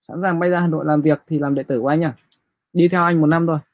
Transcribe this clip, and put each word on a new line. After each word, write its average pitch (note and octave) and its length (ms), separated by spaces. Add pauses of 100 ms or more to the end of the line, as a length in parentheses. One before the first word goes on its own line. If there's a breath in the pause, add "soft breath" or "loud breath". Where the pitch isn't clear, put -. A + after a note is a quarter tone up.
Sẵn E3+ 200
sàng F3+ 160
bay F3 120
ra F3 100
Hà F3 60
Nội D#3 180
làm D3+ 180
việc D3+ 240
thì D#3 120
làm C#3+ 160
đệ C#3 80
tử B2+ 180
của C3 80
anh D#3 120
nhá. D3 140 (580)
Đi F3 160
theo F3 160
anh E3+ 160
một D3+ 60
năm E3 200
thôi. D#3+ 120 (160)